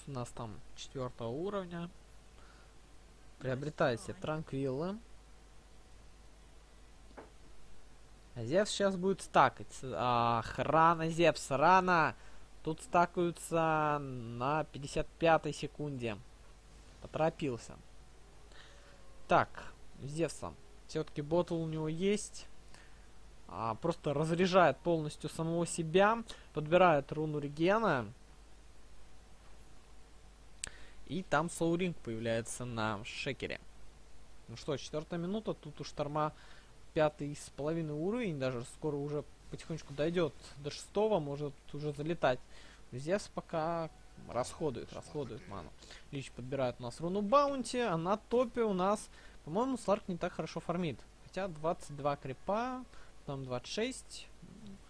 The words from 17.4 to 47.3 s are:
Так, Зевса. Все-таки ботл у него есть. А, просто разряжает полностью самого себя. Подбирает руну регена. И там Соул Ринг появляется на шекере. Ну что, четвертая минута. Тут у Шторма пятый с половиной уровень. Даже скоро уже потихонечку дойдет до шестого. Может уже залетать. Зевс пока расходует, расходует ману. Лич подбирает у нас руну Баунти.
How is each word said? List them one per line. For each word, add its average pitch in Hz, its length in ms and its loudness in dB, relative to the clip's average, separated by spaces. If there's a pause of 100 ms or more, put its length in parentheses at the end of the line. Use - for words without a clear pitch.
Так, - 460 4 (300)
Зевса. 143 500 -4 (340)
Все-таки 156 360 -4
ботл 170 320 2
у 165 120 0
него 156 220 -2
есть. 190 580 0 (1000)
А, 110 280 -2
просто 160 360 0
разряжает 165 680 6
полностью 156 520 0
самого 165 360 2
себя. 196 560 4 (300)
Подбирает 151 580 8
руну 151 280 -2
регена. 147 760 4 (3000)
И 180 160 -6
там 160 280 0
Соул 170 260 2
Ринг 175 220 0
появляется 113 640 -2
на 110 400 -2
шекере. - 560 -6 (880)
Ну 117 80 -10
что, 147 200 -4
четвертая 165 440 -6
минута. 196 340 -2
Тут - 260 -12
у 143 40 -8
Шторма 151 480 -2 (640)
пятый 147 420 2
с - 140 -12
половиной 156 440 -2
уровень. 185 440 0
Даже 131 260 -2 (120)
скоро 147 200 -2
уже 147 280 -2 (260)
потихонечку 151 440 -8
дойдет 160 400 2 (220)
до 143 140 -8
шестого. 208 500 2
Может 143 340 -4 (180)
уже 147 200 -2
залетать. 147 480 2 (520)
Зевс 151 360 -2
пока 165 640 -2 (380)
расходует, 120 640 -2
расходует 113 560 -8
ману. 92 220 -10 (420)
Лич 139 180 -6
подбирает 127 480 -2
у 123 60 -10
нас 117 160 -8
руну 180 200 0
Баунти. 262 600 4